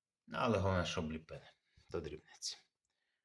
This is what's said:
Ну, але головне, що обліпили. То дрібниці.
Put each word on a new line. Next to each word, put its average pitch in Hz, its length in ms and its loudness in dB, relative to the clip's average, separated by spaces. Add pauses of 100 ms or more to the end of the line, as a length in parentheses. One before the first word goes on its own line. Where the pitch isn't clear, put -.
(280)
Ну, - 140 -8
але 113 160 4
головне, 92 280 4
що 85 160 -2
обліпили. 78 480 -8 (440)
То 85 80 0
дрібниці. - 560 -10 (680)